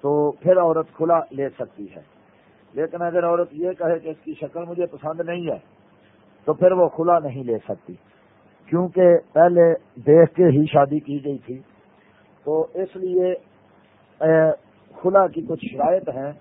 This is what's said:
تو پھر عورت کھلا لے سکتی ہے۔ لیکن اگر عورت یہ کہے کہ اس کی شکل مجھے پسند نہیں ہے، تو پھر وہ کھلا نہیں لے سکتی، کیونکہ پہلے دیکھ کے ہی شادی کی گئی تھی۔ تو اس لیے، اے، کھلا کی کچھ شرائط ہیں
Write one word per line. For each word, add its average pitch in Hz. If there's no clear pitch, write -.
تو 147
پھر 180
عورت 160
کھلا 165
لے 139
سکتی 104
ہے۔ 78
لیکن 165
اگر 170
عورت 170
یہ 170
کہے 170
کہ 160
اس 151
کی 156
شکل 160
مجھے 175
پسند 156
نہیں 170
ہے، 104
تو 156
پھر 180
وہ 180
کھلا 165
نہیں 139
لے 117
سکتی، 95
کیونکہ 175
پہلے 170
دیکھ 151
کے 175
ہی 147
شادی 143
کی 143
گئی 143
تھی۔ 117
تو 156
اس 185
لیے، 185
اے، 160
کھلا 190
کی 143
کچھ 156
شرائط 156
ہیں 139